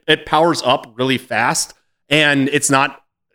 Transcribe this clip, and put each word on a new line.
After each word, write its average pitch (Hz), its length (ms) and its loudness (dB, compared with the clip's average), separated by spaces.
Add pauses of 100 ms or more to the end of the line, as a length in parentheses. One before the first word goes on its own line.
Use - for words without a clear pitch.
it 156 180 0
powers 160 380 0
up 123 320 0
really 127 240 -2
fast, 123 560 -4 (340)
and 143 400 2
it's 143 220 -2
not, 139 320 0 (320)